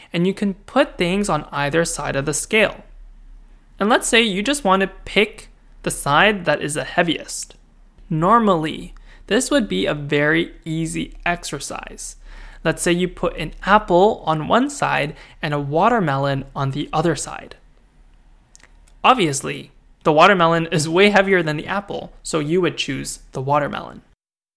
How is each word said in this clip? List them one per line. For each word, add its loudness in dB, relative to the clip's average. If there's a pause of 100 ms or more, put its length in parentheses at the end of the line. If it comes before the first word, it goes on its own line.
(120)
and 0
you 0
can -2
put -2
things 0
on -2
either 0
side -6
of -2
the -4
scale. 0 (960)
And 0
let's 2
say 4
you -2
just -2
want 4
to 0
pick -4 (340)
the -4
side 2
that 0
is -6
the -4
heaviest. -4 (540)
Normally, 2 (340)
this 0
would 2
be -2
a 0
very 0 (100)
easy -6 (100)
exercise. -8 (480)
Let's -2
say 2
you 2
put -4
an -8 (100)
apple 4
on -2
one 2
side -2 (260)
and -4
a -2
watermelon 0 (100)
on -2
the -6
other 0
side. -12 (1500)
Obviously, 0 (320)
the 4
watermelon 6
is -2
way 6
heavier 4
than -2
the -8
apple, -8 (100)
so -4
you 0
would 0
choose -6 (140)
the -6
watermelon. -4 (560)